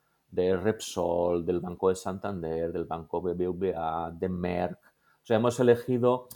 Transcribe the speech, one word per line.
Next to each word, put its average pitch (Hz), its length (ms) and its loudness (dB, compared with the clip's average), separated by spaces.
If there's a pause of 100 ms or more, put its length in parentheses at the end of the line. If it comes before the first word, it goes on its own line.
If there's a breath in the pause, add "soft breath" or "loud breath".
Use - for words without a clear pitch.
(300)
de 92 260 2
Repsol, 87 920 0
del 87 140 0
Banco 90 300 0
de 92 60 2
Santander, 85 760 -4
del 85 140 -4
Banco 82 360 -6
B 87 120 -2
B 90 160 -2
V 90 260 -2
A, 82 380 -4
de 90 160 -4
Merck. 87 500 -2
O - 460 -20
sea, 113 100 2
hemos 117 240 2
elegido 123 760 4